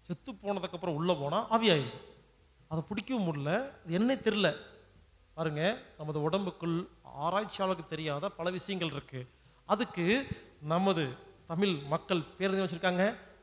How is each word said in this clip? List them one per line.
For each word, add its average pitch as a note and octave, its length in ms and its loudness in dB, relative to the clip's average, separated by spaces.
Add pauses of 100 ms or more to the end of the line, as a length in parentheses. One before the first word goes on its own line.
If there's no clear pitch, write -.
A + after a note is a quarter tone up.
செத்து - 320 -10
போனதுக்கப்புறம் F#3 600 -4
உள்ள E3+ 200 4
போனா D3 360 0
ஆவியாயிருது, F#3+ 500 4 (680)
அதை D#3+ 200 -4
பிடிக்கவும் G#3+ 380 -2
முடியல, D3 200 -2
அது G3+ 460 -4
என்னே A3+ 220 4
தெரியல. G3+ 420 2 (800)
பாருங்க, D#3+ 480 0 (160)
நமது D3+ 240 -4
உடம்புக்குள் E3+ 640 0 (320)
ஆராய்ச்சியாளருக்கு F#3 680 0
தெரியாத D#3 420 -4
பல F3 220 -2
விஷயங்கள் F3+ 400 -4
இருக்கு. C3 380 -10 (380)
அதுக்கு G#3 600 2 (340)
நமது E3 480 2 (380)
தமிழ் E3+ 360 2
மக்கள் D#3+ 400 0
பேர் F#3 280 -4
என்ன F#3+ 140 2
வச்சிருக்காங்க? F3+ 520 2 (260)